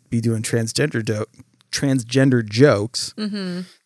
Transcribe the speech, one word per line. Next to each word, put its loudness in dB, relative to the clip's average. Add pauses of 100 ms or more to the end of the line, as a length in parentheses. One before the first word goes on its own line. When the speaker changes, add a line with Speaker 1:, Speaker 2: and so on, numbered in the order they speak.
Speaker 1:
be 0
doing 0
transgender -2
do-, -4 (460)
transgender 2
jokes. 2
Speaker 2:
Mm-hmm. -6 (240)